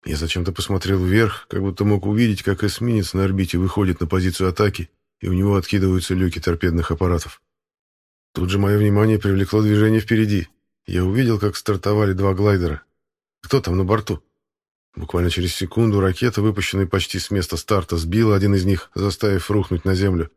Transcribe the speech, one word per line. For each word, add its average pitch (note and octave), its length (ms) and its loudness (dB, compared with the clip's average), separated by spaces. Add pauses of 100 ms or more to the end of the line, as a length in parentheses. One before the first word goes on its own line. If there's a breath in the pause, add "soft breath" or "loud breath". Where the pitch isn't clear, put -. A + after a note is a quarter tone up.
Я D2+ 120 -6
зачем-то E2+ 360 -4
посмотрел F#2+ 500 -2
вверх, G#2 460 2
как F#2+ 140 -4
будто G2 240 -2
мог G#2 180 2
увидеть, G#2 380 2
как G2 200 -2
эсминец G#2 520 -2
на F#2+ 100 0
орбите F#2+ 320 -2
выходит F#2 440 0
на F2 60 -2
позицию F#2 440 0
атаки, F#2 400 -2 (300)
и G2 80 -6
у F#2 40 0
него G2 240 2
откидываются F#2 560 0
люки F2+ 260 0
торпедных E2 520 -2
аппаратов. E2+ 500 -2 (960)
Тут F2+ 160 -2
же G2 80 0
моё G2+ 200 2
внимание G#2 400 4
привлекло G2 440 2
движение G#2+ 400 4
впереди. G#2 440 0 (380)
Я F2+ 220 -2
увидел, A2+ 320 0
как G2+ 180 -2
стартовали G#2 560 0
два F#2+ 220 0
глайдера. F#2 480 0 (580)
Кто - 220 -2
там F2 160 -2
на F#2+ 60 0
борту? G#2+ 380 -2 (720)
Буквально F2 360 -2
через F2+ 240 -2
секунду G#2 440 0
ракета, G2 440 0
выпущенная G2 440 -2
почти F#2+ 320 -4
с - 120 -8
места F#2 260 -2
старта, F2 400 -2
сбила G2+ 400 2
один G2 200 2
из F#2 100 0
них, G2 280 -2
заставив G2 560 -2
рухнуть F#2+ 360 -2
на F#2+ 80 2
землю. F#2 420 0